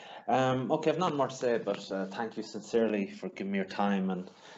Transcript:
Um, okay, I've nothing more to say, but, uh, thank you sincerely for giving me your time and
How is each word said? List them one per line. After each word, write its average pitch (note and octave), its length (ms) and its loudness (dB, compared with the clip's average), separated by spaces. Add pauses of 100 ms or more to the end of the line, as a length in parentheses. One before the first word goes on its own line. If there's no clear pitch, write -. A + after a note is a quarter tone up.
(280)
Um, B2+ 440 2
okay, D#3 180 2
I've D3+ 80 0
nothing E3+ 180 2
more C3 120 2
to - 60 -8
say, A#2+ 240 2
but, G2 340 -4
uh, F#2+ 160 0
thank A2+ 280 -6
you A2 60 -2
sincerely G#2+ 680 2
for - 220 -8
giving G2 220 -4
me G2 60 2
your F#2+ 80 2
time G2 440 2
and F#2 180 -4 (300)